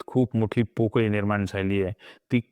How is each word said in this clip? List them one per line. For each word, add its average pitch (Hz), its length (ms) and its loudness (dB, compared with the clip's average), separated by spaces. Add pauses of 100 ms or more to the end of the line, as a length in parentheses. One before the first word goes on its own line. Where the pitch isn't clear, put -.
खूप 127 300 0
मोठी 110 260 2
पोकळी 113 460 0
निर्माण 104 400 0
झाली 98 340 0
आहे. 92 100 -2 (400)
ती 123 80 2 (120)